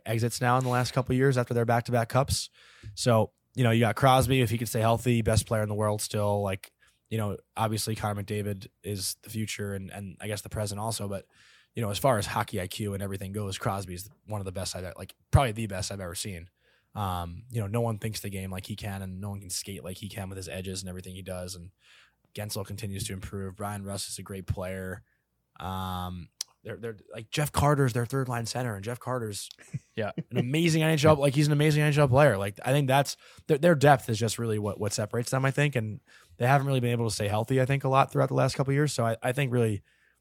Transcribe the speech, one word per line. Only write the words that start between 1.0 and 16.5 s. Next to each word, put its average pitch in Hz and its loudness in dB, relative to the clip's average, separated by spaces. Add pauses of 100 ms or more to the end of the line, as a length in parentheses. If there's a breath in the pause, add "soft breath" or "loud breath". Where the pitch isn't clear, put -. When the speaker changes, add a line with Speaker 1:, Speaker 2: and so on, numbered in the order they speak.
Speaker 1:
of 127 4
years 131 4
after 123 0
their 117 2
back-to-back 117 2
cups. - 2 (460 soft breath)
So, 113 4 (240)
you 131 2
know, 117 6
you 113 4
got 107 4
Crosby, 131 6
if 113 4
he 117 0
could 110 -6
stay 120 0
healthy, 113 4
best 110 2
player 110 0
in 104 -4
the 107 -4
world 107 0
still. 104 0
Like, 95 -4 (380)
you 113 -4
know, 104 -2 (220)
obviously 110 -2
Connor 104 -4
McDavid 104 -6 (160)
is 95 -6
the - -18
future 104 -6
and, 95 -10
and 95 -12
I 104 -10
guess 104 -6
the - -16
present 101 -4
also, 107 -4
but, 98 -8 (500 soft breath)
you 120 -4
know, 107 -2
as 101 -4
far 127 4
as 104 -2
hockey 104 -2
I 92 -4
Q 101 -4
and 98 -6
everything 98 -8
goes, 101 -6
Crosby 98 -4
is 90 -14 (180)
one 104 -6
of 92 -10
the 95 -6
best 92 -8
I've, 90 -10
like, 95 -16 (180)
probably 139 6
the 110 -6
best 98 -6
I've 101 -10
ever 87 -8
seen. 87 -10 (460)